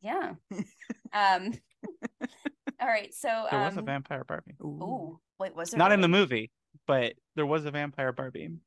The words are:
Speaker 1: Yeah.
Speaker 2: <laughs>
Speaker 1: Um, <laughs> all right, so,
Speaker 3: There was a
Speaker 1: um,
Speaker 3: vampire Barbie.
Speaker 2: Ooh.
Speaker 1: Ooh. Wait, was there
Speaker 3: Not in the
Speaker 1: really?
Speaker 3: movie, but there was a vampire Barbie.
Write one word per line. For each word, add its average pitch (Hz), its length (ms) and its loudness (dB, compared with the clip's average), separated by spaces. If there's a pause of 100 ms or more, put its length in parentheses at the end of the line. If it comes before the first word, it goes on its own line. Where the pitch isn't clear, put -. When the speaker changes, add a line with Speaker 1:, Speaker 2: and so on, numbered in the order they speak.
Speaker 1:
Yeah. 240 320 -4 (160)
Speaker 2:
<laughs> - 640 -10
Speaker 1:
Um, 196 400 4 (300)
<laughs> - 1000 -10
all 254 60 0
right, 214 260 0
so, 226 360 -2
Speaker 3:
There - 120 0
was 202 140 0
a 180 40 -4
Speaker 1:
um, - 60 -6
Speaker 3:
vampire 139 380 -4
Barbie. - 380 -8
Speaker 2:
Ooh. - 40 -8 (160)
Speaker 1:
Ooh. 180 380 -8 (200)
Wait, 190 160 -6
was 170 160 -6
there - 60 -4
Speaker 3:
Not 180 140 8
in 202 100 6
the 175 60 6
Speaker 1:
really? 180 120 8
Speaker 3:
movie, 123 320 2 (360)
but 131 260 4 (220)
there 151 100 0
was 151 200 0
a 147 60 -4
vampire 143 400 -2
Barbie. 135 380 -8 (180)